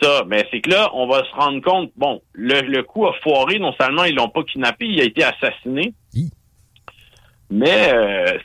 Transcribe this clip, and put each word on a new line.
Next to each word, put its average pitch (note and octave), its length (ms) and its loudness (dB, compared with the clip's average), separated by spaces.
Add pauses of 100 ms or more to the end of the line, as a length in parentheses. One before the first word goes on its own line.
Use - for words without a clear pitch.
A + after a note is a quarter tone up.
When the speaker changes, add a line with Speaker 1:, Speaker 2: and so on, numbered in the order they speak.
Speaker 1:
ça, C#3+ 240 4
mais G#2 240 0
c'est A2+ 120 -6
que D#3+ 80 -2
là, G3 240 2
on B2+ 120 -2
va C3 180 2
se - 120 -14
rendre C#3 260 0
compte, F3+ 340 0
bon, C3 240 -2 (120)
le, B2+ 300 -2
le C3 200 -2
coup G#3 240 -2
a F3 60 0 (100)
foiré, D3+ 380 2
non D#3 200 -4
seulement C#3 220 2
ils E3 140 0
l'ont A#2 140 0
pas D#3+ 120 -4
kidnappé, C3 440 -4
il G3 140 0
a C3 40 4
été A#2+ 180 0
assassiné. C3+ 720 -4 (180)
Speaker 2:
Hi. D3+ 180 -4 (1160)
Speaker 1:
Mais, C#3+ 460 2
euh, G2 500 2